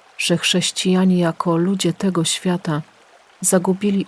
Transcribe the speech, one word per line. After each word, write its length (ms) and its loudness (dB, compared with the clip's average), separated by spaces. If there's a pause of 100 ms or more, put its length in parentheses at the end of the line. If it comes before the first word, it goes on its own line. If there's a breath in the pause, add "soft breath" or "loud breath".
(200)
że 180 0
chrześcijanie 800 2
jako 380 0
ludzie 360 0
tego 320 -2
świata 580 -2 (580)
zagubili 680 0